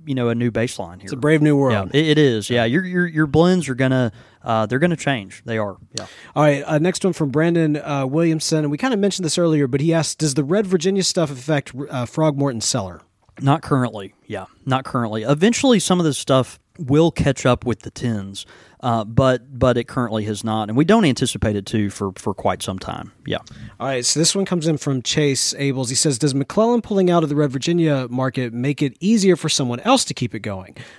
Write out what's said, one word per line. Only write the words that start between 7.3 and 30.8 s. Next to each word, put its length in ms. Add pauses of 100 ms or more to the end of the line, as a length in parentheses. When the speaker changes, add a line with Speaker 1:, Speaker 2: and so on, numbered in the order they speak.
Speaker 2:
Brandon, 460
uh, 300
Williamson. 540
And 100
we 80
kinda 200
mentioned 260
this 140
earlier, 280
but 140
he 140
asked, 240
"Does 160
the 100
Red 220
Virginia 360
stuff 280
affect, 440
uh, 320
Frogmorton 560
Cellar?" 380 (400)
Speaker 1:
Not 220
currently. 500 (140)
Yeah, 200 (200)
not 180
currently. 380
Eventually, 580
some 180
of 60
this 140
stuff 400 (200)
will 320
catch 360
up 200
with 140
the 100
tins, 540 (380)
uh, 220
but, 540
but 180
it 80
currently 400
has 200
not, 260
and 60
we 80
don't 200
anticipate 500
it 120
to 240
for, 260
for 160
quite 300
some 160
time. 340 (140)
Yeah. 100 (420)
Speaker 2:
All 80
right, 180
so 140
this 160
one 120
comes 200
in 120
from 240
Chase 520
Ables. 360
He 40
says, 240
"Does 160
McClellan 480
pulling 280
out 120
of 80
the 60
Red 140
Virginia 600
market 420
make 300
it 180
easier 360
for 120
someone 320
else 240
to 100
keep 200
it 60
going? 360 (220)